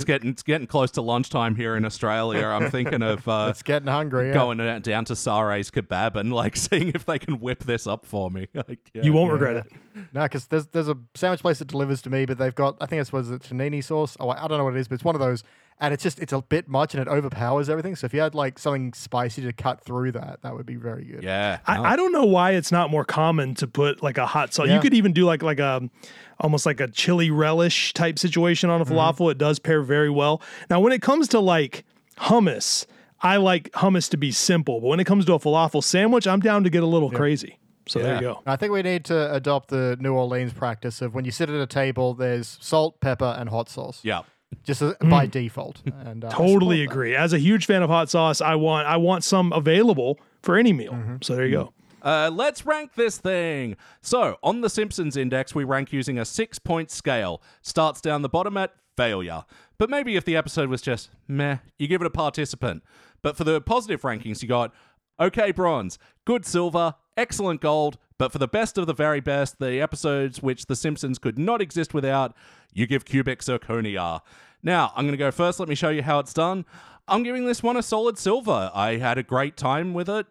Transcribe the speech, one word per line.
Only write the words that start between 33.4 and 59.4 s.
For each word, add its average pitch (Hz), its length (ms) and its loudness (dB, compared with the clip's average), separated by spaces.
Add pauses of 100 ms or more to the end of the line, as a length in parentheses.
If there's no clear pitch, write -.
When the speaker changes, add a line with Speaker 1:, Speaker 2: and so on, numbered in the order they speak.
Speaker 3:
hummus 185 400 2
to 170 60 0
be 139 140 0
simple, 143 500 2
but 120 60 0
when 151 120 4
it 185 60 2
comes 196 200 4
to 175 80 6
a 156 60 4
falafel 151 440 2
sandwich, 220 440 4
I'm 190 120 4
down 208 240 4
to 185 60 4
get 165 140 4
a 165 40 4
little 160 240 4
Speaker 1:
Yeah. 123 60 -4
Speaker 3:
crazy. 147 420 0 (280)
So - 120 -2
there 120 100 0
you 127 180 -2
Speaker 2:
Yeah. 117 60 -4
Speaker 3:
go. - 120 -16
Speaker 1:
I 135 120 0
think 208 160 -2
we 196 80 0
need 180 240 -2
to 151 280 0
adopt 139 360 0
the 127 300 0
New 135 140 -2
Orleans 123 400 -2
practice 117 480 -6
of 120 140 -6
when 131 80 -6
you 127 80 -6
sit 160 180 -2
at 147 120 -4
a 135 60 -4
table, 127 460 0
there's 123 480 -4
salt, 160 380 0
pepper, 127 380 0
and 120 120 -8
hot 113 200 -4
sauce. - 340 -12
Speaker 2:
Yeah. 101 180 -2 (420)
Speaker 1:
Just 139 180 -4
as, 147 140 2
Speaker 3:
Mm. 160 140 4
Speaker 1:
by 143 160 8
default. 120 560 -6 (240)
And, 113 180 -12
uh, 117 40 -6
I 113 40 -6
Speaker 3:
Totally 185 460 6
Speaker 1:
support - 0 -
that. 147 60 2
Speaker 3:
agree. 127 320 -2
As 160 180 2
a 165 60 4
huge 190 260 4
fan 190 180 4
of 151 60 2
hot 165 200 2
sauce, 160 320 2
I 156 140 2
want, 156 320 2
I 160 100 2
want 175 260 2
some 180 300 2
available 160 640 4 (220)
for 180 160 2
any 226 160 6
meal. 110 200 -4
Speaker 1:
Mm-hmm. 120 280 -6
Speaker 3:
So 165 140 -4
there 127 100 0
you 131 120 2
go. - 160 -4 (280)
Speaker 2:
Uh, 156 320 2
let's 262 320 -2
rank 302 300 -2
this 233 220 0
thing. 160 580 -4 (260)
So, 196 420 0
on 214 180 0
the 226 80 2
Simpsons 185 480 -4
Index, 131 380 -2
we 147 100 -2
rank 135 260 -2
using 135 260 -4
a 117 80 -2
six-point - 640 -4
scale. 107 500 -4 (200)
Starts 156 380 0
down 151 220 -2
the 139 80 -4
bottom 190 260 -2
at 190 180 -4 (220)
failure. 92 480 -2 (340)